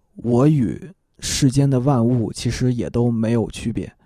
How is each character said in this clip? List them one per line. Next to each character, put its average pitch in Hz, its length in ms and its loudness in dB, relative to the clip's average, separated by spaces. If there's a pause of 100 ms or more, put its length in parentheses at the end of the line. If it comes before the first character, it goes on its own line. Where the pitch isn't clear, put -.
(160)
我 120 320 2
与 131 440 0 (280)
世 - 300 0
间 139 180 2
的 131 120 2
万 127 240 2
物 120 280 0
其 - 180 -4
实 127 240 0
也 104 160 -4
都 120 200 2
没 113 220 0
有 113 180 0
区 - 220 -8
别。 - 200 -8 (140)